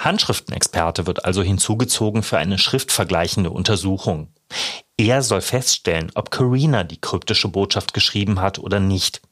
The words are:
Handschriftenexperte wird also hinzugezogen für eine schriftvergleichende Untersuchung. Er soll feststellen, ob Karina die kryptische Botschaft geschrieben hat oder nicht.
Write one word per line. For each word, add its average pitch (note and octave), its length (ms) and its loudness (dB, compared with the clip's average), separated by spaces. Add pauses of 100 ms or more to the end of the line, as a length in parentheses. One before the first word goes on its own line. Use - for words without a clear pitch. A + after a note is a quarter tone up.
Handschriftenexperte - 1040 -2
wird - 180 -2
also F#2 160 2
hinzugezogen G#2+ 800 0
für - 160 0
eine F#2 220 0
schriftvergleichende F2+ 880 0
Untersuchung. F2+ 800 -2 (680)
Er B2+ 280 2
soll G#2+ 180 0
feststellen, E2+ 720 0
ob - 140 -4
Karina B2+ 540 2
die D#2 160 -10
kryptische - 480 -2
Botschaft F#2+ 460 -2
geschrieben G2+ 480 0
hat G2 180 0
oder G2+ 200 0
nicht. F#2+ 420 0 (100)